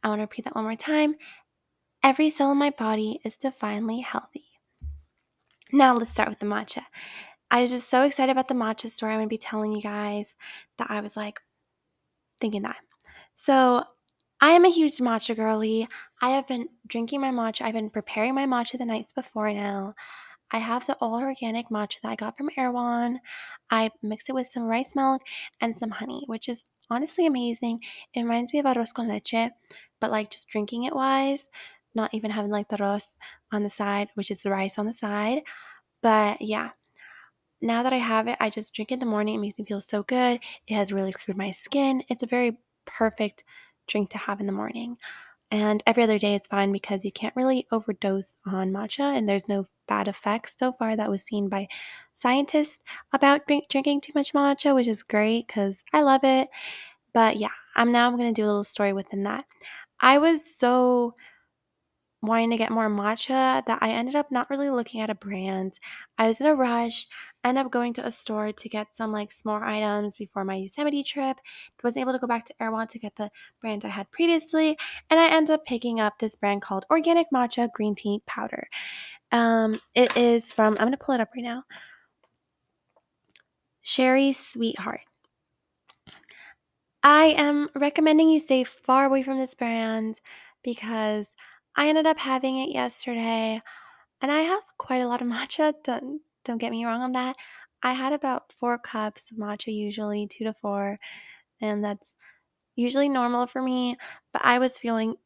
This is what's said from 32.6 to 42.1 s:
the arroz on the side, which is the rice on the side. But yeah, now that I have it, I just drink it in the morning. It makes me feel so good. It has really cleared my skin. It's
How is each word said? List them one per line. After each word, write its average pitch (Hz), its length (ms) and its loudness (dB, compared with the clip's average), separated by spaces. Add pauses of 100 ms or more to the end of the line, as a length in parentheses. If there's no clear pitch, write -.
the 208 100 -4
arroz 202 260 -2 (480)
on 208 120 -2
the 202 60 -4
side, 202 440 -4
which 202 160 -6
is 196 120 -8
the 196 80 -2
rice 190 280 -2
on 208 80 -2
the 233 80 -4
side. 214 480 -4 (600)
But 214 400 4
yeah, 214 280 -4 (920)
now 226 220 0
that 262 100 2
I 254 40 0
have 226 300 0
it, 240 120 -4
I 220 100 0
just - 240 -10
drink 214 180 -8
it - 20 -2
in 254 60 -6
the 254 60 -2
morning. 214 300 0
It - 40 -4
makes 202 180 -6
me 208 80 -8
feel 202 160 -6
so 208 220 -4
good. 247 360 0 (280)
It 220 60 -4
has 196 180 0
really 190 200 -2
cleared 190 260 -8
my 196 140 -4
skin. 269 560 0
It's 233 160 -4